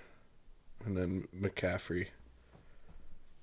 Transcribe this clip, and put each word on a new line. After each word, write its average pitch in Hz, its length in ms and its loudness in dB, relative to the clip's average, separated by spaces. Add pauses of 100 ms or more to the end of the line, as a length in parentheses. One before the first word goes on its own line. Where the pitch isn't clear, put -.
(840)
and 101 140 4
then 90 380 4
McCaffrey. 90 720 4 (1400)